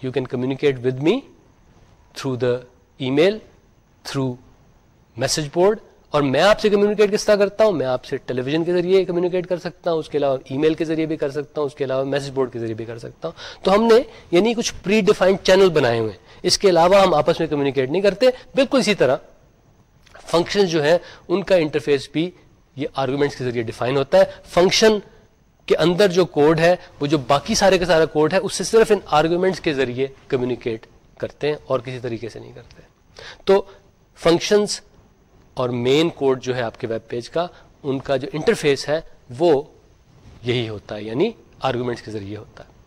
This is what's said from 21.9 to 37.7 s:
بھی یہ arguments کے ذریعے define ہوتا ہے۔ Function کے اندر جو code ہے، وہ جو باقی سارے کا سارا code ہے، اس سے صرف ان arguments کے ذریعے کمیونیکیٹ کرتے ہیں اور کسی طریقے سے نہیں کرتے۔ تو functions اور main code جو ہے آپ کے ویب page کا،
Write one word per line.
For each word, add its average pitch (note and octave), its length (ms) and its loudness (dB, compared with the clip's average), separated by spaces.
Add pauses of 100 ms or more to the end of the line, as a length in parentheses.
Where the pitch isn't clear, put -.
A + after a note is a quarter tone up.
بھی E3+ 180 -2 (440)
یہ C3+ 180 -6
arguments C#3 420 -2
کے C3 80 -10
ذریعے A#2+ 200 -4
define A#2+ 340 -4
ہوتا C#3 200 2
ہے۔ C#3+ 60 8 (260)
Function F#3+ 440 4 (720)
کے - 100 2
اندر F3 320 2
جو F3 180 2
code D#3 340 2
ہے، F3 160 4 (240)
وہ D3 80 -2
جو D3+ 100 2
باقی C#3+ 380 0
سارے F#3+ 220 4
کا E3+ 80 -2
سارا D#3+ 200 4
code D3+ 280 0
ہے، D3 40 2
اس - 160 -4
سے F#3+ 100 -6
صرف A3 280 4
ان G3+ 140 4
arguments E3+ 540 0
کے D#3+ 140 -2
ذریعے C3 340 -2 (200)
کمیونیکیٹ B2 580 -4 (320)
کرتے - 300 -6
ہیں D3+ 80 -2 (100)
اور C3 140 -2
کسی B2+ 200 -12
طریقے A2+ 300 -8
سے A2+ 100 -16
نہیں A#2 120 -20
کرتے۔ - 300 -20 (640)
تو G2 200 4 (500)
functions F#3+ 640 0 (720)
اور B2+ 160 -4
main C3 400 0
code C3 320 -2
جو B2 140 -4
ہے B2+ 60 -4
آپ A2+ 180 -8
کے A#2+ 80 -8
ویب A2 220 -8
page A#2+ 200 -8
کا، E3+ 180 -4 (360)